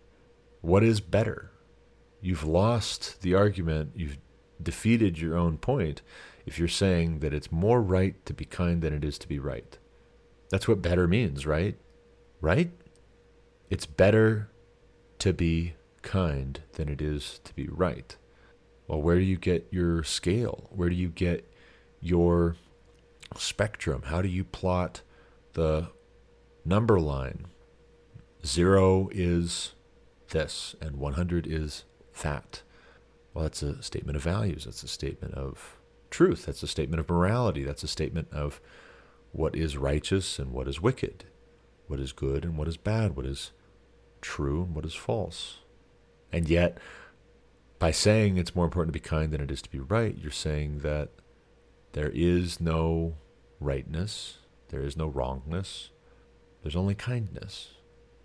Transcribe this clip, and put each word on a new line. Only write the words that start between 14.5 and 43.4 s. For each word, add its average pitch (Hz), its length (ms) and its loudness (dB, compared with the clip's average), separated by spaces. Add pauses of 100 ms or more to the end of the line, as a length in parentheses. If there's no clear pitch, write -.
to 92 140 2
be 82 420 0 (260)
kind 71 580 -2 (140)
than 76 160 -4
it 69 120 -6
is 73 420 -6
to - 100 -18
be 67 140 -8
right. 80 480 -2 (720)
Well, 78 140 -2
where 85 160 6
do 92 60 6
you 95 140 2
get 85 340 0
your 85 320 2
scale? - 680 -2
Where 87 180 0
do 87 60 0
you 90 140 0
get 85 420 -2 (480)
your 85 560 4 (800)
spectrum? - 680 -2
How 82 160 0
do 98 60 0
you 90 160 -2
plot 90 580 -2 (520)
the 78 360 2 (760)
number 107 340 4
line? 69 460 -2 (960)
Zero 95 680 6
is 87 640 0 (580)
this - 500 -4
and 76 160 -8
one 69 160 -4
hundred 87 320 0
is 78 400 -6 (380)
that. - 400 -6 (720)
Well, 80 100 -4
that's - 180 -4
a 71 220 -6
statement - 320 -6
of 71 80 -4
values. 85 420 -2
That's - 160 -14
a 65 60 -14
statement - 480 -8
of - 420 -10 (320)
truth. - 380 2
That's 71 160 -8
a 80 40 -6
statement 78 320 -2
of 71 100 -6
morality. 90 540 2
That's 69 200 -8
a - 40 -6
statement 78 440 -4
of 73 280 -6 (720)
what - 240 -2
is 76 220 -2
righteous 73 640 0
and 65 120 -6
what 65 160 -4
is 71 140 -6
wicked, - 440 -2 (640)
what 71 120 -6
is 67 120 -6
good 69 320 -2
and 82 140 -4
what 78 100 -2
is 80 80 -4
bad, 107 400 0
what 65 120 -6
is - 240 -8 (680)